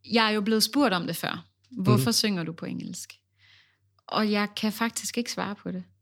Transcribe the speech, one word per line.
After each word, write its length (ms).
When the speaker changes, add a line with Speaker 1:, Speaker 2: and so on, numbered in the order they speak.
Speaker 1:
jeg 140
er 40
jo 100
blevet 220
spurgt 320
om 120
det 100
før. 300
"Hvorfor 400
Speaker 2:
Mhm. 20
Speaker 1:
synger 320
du 80
på 140
engelsk?" 460
Og 240
jeg 260
kan 160
faktisk 460
ikke 140
svare 220
på 180
det. 120